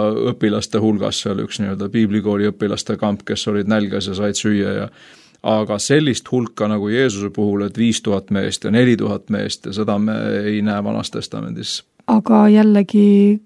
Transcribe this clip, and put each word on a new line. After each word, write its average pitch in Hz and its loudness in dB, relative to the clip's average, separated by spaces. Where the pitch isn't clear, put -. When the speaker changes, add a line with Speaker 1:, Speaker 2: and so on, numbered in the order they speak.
Speaker 1:
õpilaste 107 0
hulgas 104 0
seal 104 -4
üks - -10
nii-öelda 98 -4
piiblikooli 104 0
õpilaste 104 -4
kamp, 104 -2
kes - -4
olid 101 -2
nälgas 101 -2
ja 98 -6
said 101 -2
süüa 101 0
ja, 104 -6
aga 107 0
sellist 143 0
hulka 117 -2
nagu 104 -2
Jeesuse 110 0
puhul, 101 0
et 95 -10
viis 113 2
tuhat 98 -2
meest 98 -4
ja 104 -2
neli 120 4
tuhat 104 -4
meest, 101 -6
ja 95 -10
seda 104 -2
me 110 0
ei 104 -2
näe 104 0
Vanas 107 -6
Testamendis. - -8
Speaker 2:
Aga 214 4
jällegi 208 6